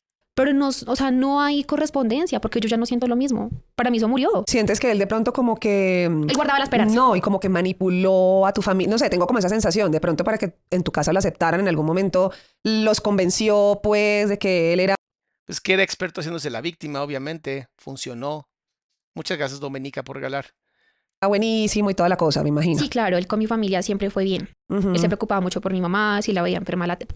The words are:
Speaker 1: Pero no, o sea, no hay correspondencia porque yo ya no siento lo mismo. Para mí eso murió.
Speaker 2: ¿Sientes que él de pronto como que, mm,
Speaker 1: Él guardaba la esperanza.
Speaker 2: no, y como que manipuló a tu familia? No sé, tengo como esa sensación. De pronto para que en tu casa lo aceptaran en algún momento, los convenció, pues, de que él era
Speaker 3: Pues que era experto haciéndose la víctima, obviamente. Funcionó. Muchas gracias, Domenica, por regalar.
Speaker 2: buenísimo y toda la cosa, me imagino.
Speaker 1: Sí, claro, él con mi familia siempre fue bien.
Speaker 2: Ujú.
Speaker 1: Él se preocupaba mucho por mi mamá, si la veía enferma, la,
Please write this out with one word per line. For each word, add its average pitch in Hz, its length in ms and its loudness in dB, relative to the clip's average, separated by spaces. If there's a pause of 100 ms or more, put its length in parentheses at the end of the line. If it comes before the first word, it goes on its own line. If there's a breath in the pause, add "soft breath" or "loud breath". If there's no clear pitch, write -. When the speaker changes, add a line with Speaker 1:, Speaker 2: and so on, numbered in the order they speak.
(360)
Speaker 1:
Pero 277 180 2
no, 277 160 4
o 247 260 -4
sea, 269 160 0
no 277 300 2
hay 285 240 0
correspondencia 285 760 0
porque 226 220 -2
yo 214 80 0
ya 226 80 0
no 226 80 0
siento 240 220 0
lo 240 80 2
mismo. 247 340 0 (260)
Para 247 140 0
mí 233 80 0
eso 220 100 2
murió. 254 400 0
Speaker 2:
¿Sientes 208 320 0
que 247 120 2
él 208 80 2
de 190 80 0
pronto 226 260 0
como 233 240 0
que, 190 520 2
mm, 156 200 0
Speaker 1:
Él - 60 0
guardaba 285 240 2
la 269 60 2
esperanza. 220 300 2
Speaker 2:
no, 247 200 4
y 185 60 0
como 202 180 0
que 190 100 -2
manipuló 185 960 4
a 202 80 2
tu 208 80 -2
familia? 190 300 0
No 226 80 2
sé, 254 100 2
tengo 196 180 2
como 247 120 2
esa 185 100 2
sensación. 202 420 0
De 156 80 2
pronto 170 240 0
para 220 140 0
que 190 160 -4 (160)
en 180 140 0
tu - 80 -4
casa 151 200 0
lo 185 80 2
aceptaran 170 420 0
en 202 60 0
algún 151 180 0
momento, 185 460 0 (320 loud breath)
los 214 380 2
convenció, 202 840 2
pues, 208 460 2
de 202 100 -2
que 175 340 2
él 180 60 2
era 190 160 2 (500)
Speaker 3:
Pues - 140 -10
que 185 140 0
era 190 100 2
experto 180 380 -6
haciéndose 156 300 -6
la 117 100 -8
víctima, 151 420 -8
obviamente. 143 640 -8 (100)
Funcionó. 139 680 -10 (680)
Muchas 165 240 -6
gracias, 139 200 -6
Domenica, 139 440 -8
por 139 140 -12
regalar. 135 280 -6 (840)
Speaker 2:
buenísimo 208 640 0
y 190 60 -2
toda 175 120 2
la 185 80 2
cosa, 156 280 0
me 147 60 0
imagino. 151 300 0
Speaker 1:
Sí, 285 80 0
claro, 202 300 0
él 185 100 -2
con 214 120 -2
mi 220 80 0
familia 208 340 0
siempre 196 280 -2
fue 196 140 -2
bien. 190 240 -2 (220)
Speaker 2:
Ujú. 196 220 0
Speaker 1:
Él 175 80 2
se 170 100 2
preocupaba 202 320 -2
mucho 180 180 -4
por 190 140 -4
mi 185 80 -2
mamá, 202 400 0
si 214 100 -2
la 180 120 0
veía 180 140 0
enferma, 180 300 -4
la, 175 100 -4 (180)